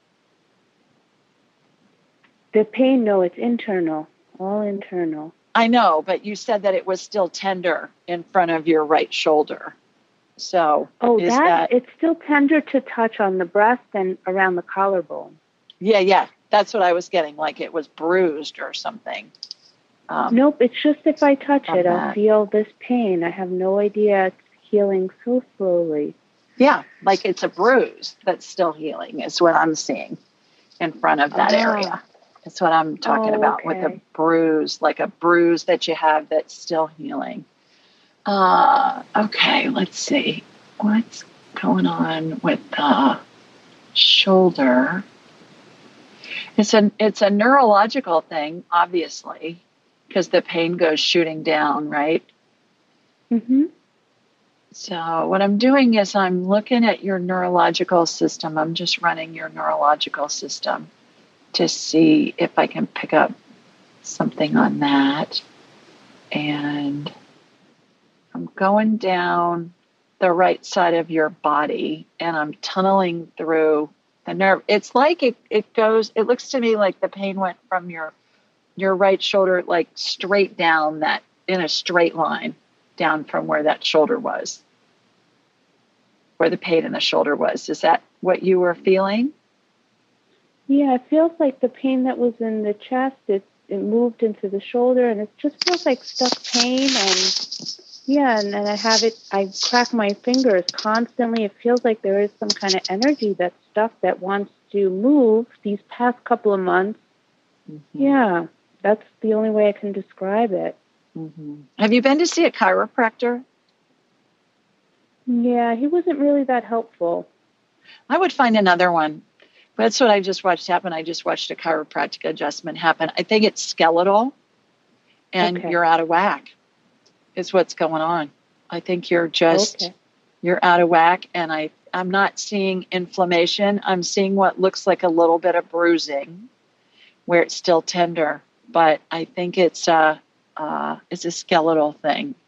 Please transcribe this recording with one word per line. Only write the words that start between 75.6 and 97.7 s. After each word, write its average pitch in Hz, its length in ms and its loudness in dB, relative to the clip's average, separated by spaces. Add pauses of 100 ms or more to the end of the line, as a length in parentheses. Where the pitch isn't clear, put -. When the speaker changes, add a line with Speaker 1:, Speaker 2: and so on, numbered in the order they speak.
Speaker 2:
goes, 220 420 2
it 220 80 0
looks 240 260 -2
to 269 100 -2
me 226 160 2
like 202 240 0
the 190 80 -4
pain 196 320 -8
went 180 180 -4 (120)
from 180 200 -4
your, 160 220 -10 (640)
your 190 180 0
right 190 300 2
shoulder, 185 420 2
like, 170 300 -2
straight 190 640 -2
down 156 440 0
that, 151 220 -2 (240)
in 185 140 -2
a 156 80 -4
straight - 460 0
line - 400 -4 (420)
down 156 260 -2
from 160 240 -6
where 156 160 -2
that 151 220 -2
shoulder 156 340 2
was, - 420 -8 (1800)
where 165 120 2
the 180 80 -4
pain 165 280 0
in 151 60 -8
the 151 80 -6
shoulder 151 360 0
was. - 340 -4
Is 151 120 -8
that 165 200 2 (200)
what 175 220 -2
you 185 160 2
were 175 160 0
feeling? 196 560 0 (1400)
Speaker 1:
Yeah, 277 280 4
it 254 140 -2
feels 320 300 4
like 277 200 0
the - 100 0
pain 262 360 -2
that 254 120 -2
was 240 220 0
in 220 240 -4
the 208 100 -2
chest, 254 440 -4 (100)
it, 196 160 -2 (260)
it 202 80 -6
moved 226 460 -2
into 208 260 -2
the 196 120 -6
shoulder, 247 480 0
and 208 120 -4
it 214 160 -8
just - 260 -4
feels 349 220 -2
like 262 180 0
stuck - 400 -4
pain. 254 460 0
And 190 920 -4 (260)